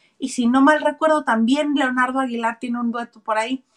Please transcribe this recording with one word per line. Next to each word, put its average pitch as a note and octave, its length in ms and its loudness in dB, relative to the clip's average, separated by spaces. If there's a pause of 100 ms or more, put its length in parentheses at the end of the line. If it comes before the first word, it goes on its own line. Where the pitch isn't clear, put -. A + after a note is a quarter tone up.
(180)
Y C4+ 100 -6
si B3 180 -2
no B3+ 140 4
mal D4+ 220 6
recuerdo, D4+ 420 0
también C4 500 0
Leonardo C4 460 0
Aguilar A#3 400 -4
tiene A#3+ 180 -6
un A#3 140 -2
dueto A#3 280 -10
por A3 180 -4
ahí. B3+ 260 -4 (120)